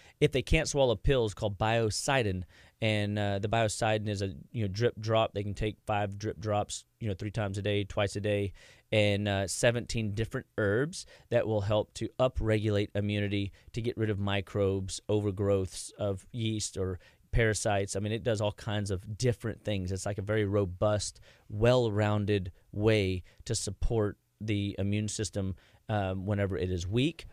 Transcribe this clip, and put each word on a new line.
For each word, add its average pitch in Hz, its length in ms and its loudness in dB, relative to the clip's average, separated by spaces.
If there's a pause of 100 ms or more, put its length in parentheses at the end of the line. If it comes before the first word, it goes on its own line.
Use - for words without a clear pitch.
(200)
if 147 120 4
they 131 100 0
can't 156 260 2
swallow 131 280 4
pills, 120 400 2
called 104 240 -4
Biocidin. 110 840 0 (400)
And, 104 380 0
uh, 101 180 0
the 104 120 -4
Biocidin 110 580 0
is 101 160 -2
a, 98 100 -4 (180)
you 113 120 -2
know, 104 40 0
drip 107 320 0
drop. 110 360 2
They 101 80 -2
can 101 100 -6
take 107 320 -2
five 104 320 0
drip 101 220 -6
drops, 104 460 -2 (140)
you 117 80 -4
know, 101 60 0
three 107 160 -6
times 101 300 -2
a - 20 -4
day, 101 220 0
twice 101 320 -2
a 104 40 -4
day, 101 340 0 (380)
and, 104 360 4
uh, 98 200 0
seventeen 117 680 0
different 113 320 -4 (100)
herbs 113 480 0 (240)
that 117 160 2
will 107 160 0
help 107 320 0
to - 160 -6 (100)
upregulate 107 760 2
immunity, 101 560 -2 (220)
to 120 80 -6
get 117 140 -2
rid 110 140 0
of 104 80 0
microbes, 98 880 0
overgrowths 101 920 0
of 101 320 -4
yeast 110 460 -4
or 92 220 -2 (320)
parasites. 104 640 2
I 98 40 -4
mean, 104 120 -2
it 110 120 -4
does 110 180 0
all 104 100 0
kinds 104 400 -4
of 98 260 -6
different 120 460 -2
things. 95 280 -2
It's 95 140 -4
like 101 140 -4
a - 20 -2
very 107 240 2
robust, 101 760 0 (300)
well-rounded 104 1040 2 (200)
way 101 520 2 (220)
to 117 100 -4
support 104 600 0 (220)
the 101 380 -2
immune 104 300 0
system, 101 480 -4 (340)
um, 95 360 -2
whenever 101 320 0
it 92 120 -2
is 90 180 -2
weak 127 460 0